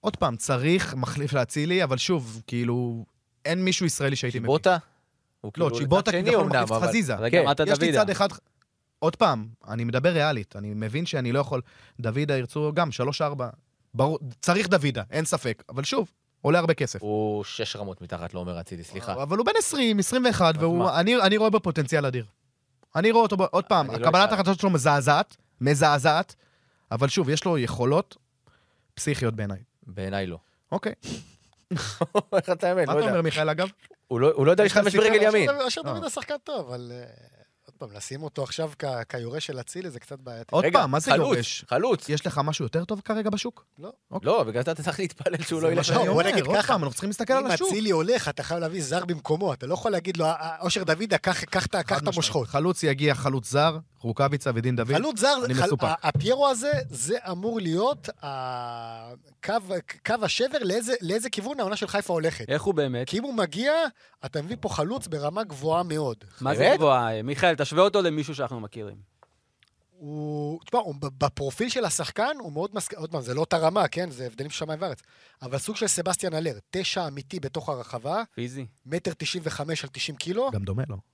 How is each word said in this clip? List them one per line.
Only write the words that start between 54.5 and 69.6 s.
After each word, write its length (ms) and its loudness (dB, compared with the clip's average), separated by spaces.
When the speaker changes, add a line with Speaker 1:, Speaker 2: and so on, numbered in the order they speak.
Speaker 1:
ודין 220 0
דוד. 180 0
Speaker 4:
חלוץ 260 0
זר, 140 4
Speaker 1:
אני 100 0
Speaker 4:
חל-, 120 2
Speaker 1:
מסופק. 180 0
Speaker 4:
ה-, 100 2
הפיירו 400 2
הזה, 240 0
זה 260 -4
אמור 300 -4
להיות 480 -2
הקו, 1300 -10
קו 160 0
השבר 400 0
לאיזה, 380 0
לאיזה 300 -2
כיוון 300 -6
העונה 160 -2
של 100 -4
חיפה 260 -2
הולכת. 360 -2
Speaker 3:
איך 140 0
הוא 120 2
באמת? 340 0
Speaker 4:
כי 100 -2
אם 40 -4
הוא 120 -6
מגיע, 380 0
אתה 180 -6
מביא 180 -8
פה 80 -4
חלוץ 380 -4
ברמה 380 -4
גבוהה 380 -2
מאוד. 340 -4
Speaker 3:
מה 140 0
זה 80 2
Speaker 2:
באמת? 160 8
Speaker 3:
גבוהה? 440 4
מיכאל, 320 2
תשווה 280 2
אותו 200 4
למישהו 320 -2
שאנחנו 260 -6
מכירים. 360 -12